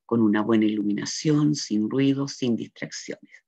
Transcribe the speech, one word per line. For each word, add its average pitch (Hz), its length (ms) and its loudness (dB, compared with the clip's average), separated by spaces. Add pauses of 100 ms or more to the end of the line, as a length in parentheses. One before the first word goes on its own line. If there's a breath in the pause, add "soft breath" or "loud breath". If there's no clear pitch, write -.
con 117 160 2
una 107 180 4
buena 110 240 2
iluminación, 107 880 0
sin 107 360 -2
ruido, 135 380 0
sin 120 280 -2
distracciones. - 920 -12